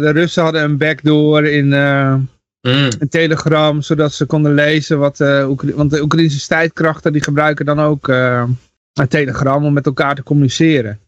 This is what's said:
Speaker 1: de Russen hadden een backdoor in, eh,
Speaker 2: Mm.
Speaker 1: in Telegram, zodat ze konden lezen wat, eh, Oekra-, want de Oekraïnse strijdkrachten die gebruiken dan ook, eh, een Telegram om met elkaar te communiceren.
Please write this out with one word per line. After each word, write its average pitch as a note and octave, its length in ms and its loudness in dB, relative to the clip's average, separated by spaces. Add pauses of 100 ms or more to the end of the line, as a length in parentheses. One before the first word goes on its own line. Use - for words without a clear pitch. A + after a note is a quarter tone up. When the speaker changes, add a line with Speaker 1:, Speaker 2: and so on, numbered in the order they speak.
Speaker 1:
de D3+ 100 2
Russen E3 320 0
hadden D#3+ 200 0
een D3 160 0
backdoor D3+ 680 2
in, C#3+ 280 2
eh, C#3 420 2 (460)
Speaker 2:
Mm. C3+ 280 0 (100)
Speaker 1:
in C#3+ 100 -4
Telegram, D#3 760 0
zodat D3+ 300 -2
ze - 140 -4
konden D3+ 280 0
lezen D3 440 0
wat, C#3+ 220 -2
eh, C#3 280 2
Oekra-, C3+ 260 -4
want D3 160 0
de D3 120 -2
Oekraïnse D3+ 380 0
strijdkrachten D#3+ 720 -2
die D3 100 0
gebruiken D3+ 440 0
dan D3 140 0
ook, D3+ 280 0
eh, B2+ 360 0 (480)
een C#3+ 160 0
Telegram C#3 560 0
om D3 80 0
met C#3+ 140 0
elkaar C#3+ 280 0
te C#3 80 -8
communiceren. C#3 840 0